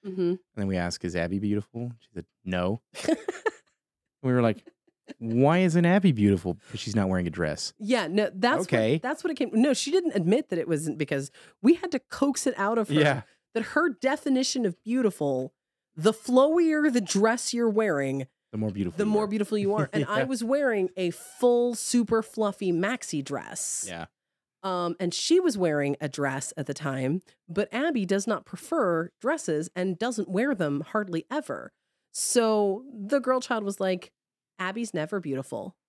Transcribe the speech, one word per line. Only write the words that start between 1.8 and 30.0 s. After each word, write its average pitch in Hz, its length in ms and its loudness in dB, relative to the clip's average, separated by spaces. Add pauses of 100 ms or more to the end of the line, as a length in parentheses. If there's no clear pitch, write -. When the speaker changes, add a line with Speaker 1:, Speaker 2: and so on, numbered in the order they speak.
Speaker 2:
She - 140 -20
said, 87 120 -12 (180)
"No." 92 360 -2 (240)
Speaker 1:
<laughs> 320 100 2 (1080)
Speaker 2:
We 131 100 2
were 123 100 4
like, 113 220 0 (560)
"Why 127 380 4
isn't 175 280 4
Abby 185 260 6
beautiful?" 98 460 4 (120)
'Cause 107 100 -10
she's 104 160 -4
not 98 120 2
wearing 92 200 0
a - 20 -4
dress. 78 480 -4
Speaker 1:
Yeah, 214 300 0
no, 202 260 0
that's 240 280 2
Speaker 2:
Okay. 113 320 2
Speaker 1:
what, 160 80 -2
that's 285 200 -4
what 349 80 -2
it 285 60 -4
came. 262 160 -2
No, 254 200 4
she 277 200 -2
didn't 349 240 2
admit 196 320 2
that 175 100 -2
it 156 80 -2
wasn't 156 320 -2
because 139 320 -2 (320)
we 262 120 8
had 349 180 -4
to 262 80 -2
coax - 460 -2
it 247 120 0
out 208 200 0
of 220 100 0
her 143 60 -2
Speaker 2:
Yeah. 143 280 4 (320)
Speaker 1:
that - 80 -2
her 330 280 2
definition 262 760 0
of 175 160 -4
beautiful, 170 720 -2 (400)
the 165 180 2
flowier 302 800 4
the 240 80 4
dress 214 540 0
you're 233 160 2
wearing, 139 560 0 (240)
Speaker 2:
The 107 80 -6
more 110 140 0
beautiful 98 260 -4
Speaker 1:
the 202 60 2
Speaker 2:
you 214 60 2
Speaker 1:
more 214 140 2
Speaker 2:
are. 202 40 -4
Speaker 1:
beautiful 208 280 -2
you 196 180 2
are. - 160 0
Speaker 2:
<laughs> - 20 -16
Speaker 1:
And - 140 0
I - 120 -2
Speaker 2:
Yeah. 269 60 2
Speaker 1:
was 254 180 -4
wearing 233 540 0
a 180 140 -2
full, 240 680 2
super 226 460 2
fluffy 202 500 -2
maxi 180 500 -2
dress. - 640 -8
Speaker 2:
Yeah. 82 200 -10 (580)
Speaker 1:
Um, 180 340 -2
and 175 160 -2
she - 240 2
was 339 180 2
wearing 147 440 2
a 151 80 -4
dress 139 480 -4
at 151 100 -6
the 143 80 -6
time, 135 480 -2 (260)
but 180 240 -2
Abby 262 320 -2
does 196 220 0
not 208 180 -2
prefer 175 760 -2
dresses 175 560 -2
and 185 200 -2
doesn't 220 320 -4